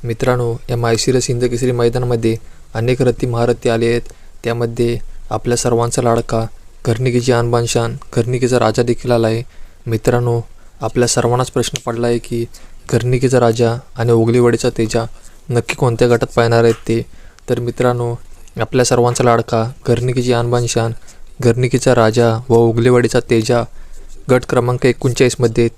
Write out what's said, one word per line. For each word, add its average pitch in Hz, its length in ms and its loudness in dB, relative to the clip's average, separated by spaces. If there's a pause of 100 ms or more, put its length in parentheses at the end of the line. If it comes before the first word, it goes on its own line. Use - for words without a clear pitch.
मित्रांनो, 120 520 -2 (140)
या 120 80 -2
माहेशिरस 117 500 0
हिंद 123 180 -2
केसरी 120 260 0
मैदानामध्ये 120 640 0 (380)
अनेक 117 280 0
रथी 123 260 0
महारथी 120 420 0
आले 113 180 0
आहेत. 117 140 0 (420)
त्यामध्ये 120 540 -2 (320)
आपल्या 120 280 -2
सर्वांचा 120 440 0
लाडका 117 440 0 (400)
घरणिकीची 120 460 0
आणबान 120 340 2
शान, 117 300 -2 (200)
घरणिकीचा 120 440 0
राजा 113 240 2
देखील 120 280 -2
आला 113 160 2
आहे. 113 160 -2 (440)
मित्रांनो, 120 540 0 (400)
आपल्या 120 260 0
सर्वांनाच 123 440 0
प्रश्न - 340 -4
पडला 120 220 -4
आहे 120 100 0
की 117 280 -6 (460)
घरणिकीचा 123 480 2
राजा 117 360 2 (200)
आणि 120 160 0
ओगलेवाडीचा 117 580 2
तेजा 113 360 -2 (440)
नक्की 120 260 -2
कोणत्या 123 320 2
गटात - 280 0
पाहणार 117 280 4
आहेत 117 240 2
ते. 113 140 0 (480)
तर 120 100 0
मित्रांनो, 120 560 -2 (440)
आपल्या 123 260 0
सर्वांचा 120 380 2
लाडका 117 480 2 (160)
घरणिकीची 123 460 0
आणबान 120 340 0
शान, 117 240 -2 (500)
घरणिकीचा 120 540 2
राजा 117 320 4 (220)
व 123 40 4
ओगलेवाडीचा 117 680 4
तेजा 117 440 0 (680)
गट 127 200 4
क्रमांक 123 360 0
एकोणचाळीसमध्ये 120 840 2 (100)